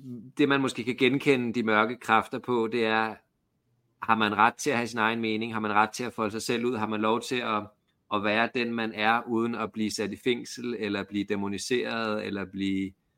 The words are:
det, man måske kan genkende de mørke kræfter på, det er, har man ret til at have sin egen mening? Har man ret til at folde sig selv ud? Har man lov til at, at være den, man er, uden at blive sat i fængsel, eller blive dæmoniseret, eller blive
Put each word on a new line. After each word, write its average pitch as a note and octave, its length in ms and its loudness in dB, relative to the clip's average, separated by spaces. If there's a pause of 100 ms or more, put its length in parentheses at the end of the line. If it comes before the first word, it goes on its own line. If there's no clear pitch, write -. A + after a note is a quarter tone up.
(380)
det, C#3+ 120 6
man C#3 120 4
måske B2+ 220 -2
kan A#2+ 120 -2
genkende B2+ 580 4
de A#2 100 0
mørke A2 360 2
kræfter A2+ 400 2
på, A2+ 320 0
det A#2 140 2
er, A2 300 0 (840)
har A2+ 140 2
man G#2 220 2
ret A2+ 160 6
til - 160 -6
at B2 80 2
have A#2 100 -2
sin A2+ 120 -6
egen A2+ 220 0
mening? A2+ 320 -2
Har A2+ 60 -4
man G#2+ 120 -2
ret G#2+ 180 4
til - 140 -8
at A2+ 100 -6
folde G#2+ 180 -2
sig A2 100 -6
selv A#2+ 240 0
ud? B2 120 0
Har G#2+ 100 -2
man G#2+ 140 -2
lov A2 200 2
til B2+ 140 -6
at, A2+ 280 -2 (500)
at G2+ 100 0
være A2 300 2
den, A#2+ 200 -2
man A2+ 220 -4
er, A2+ 320 2
uden A#2 280 0
at G#2+ 160 -6
blive G#2+ 200 -2
sat G#2 200 -4
i G#2 120 -8
fængsel, A#2+ 560 -4
eller G2+ 240 -4
blive G2+ 200 -2
dæmoniseret, G#2+ 1040 -4
eller G2 200 -6
blive F#2+ 460 -4 (260)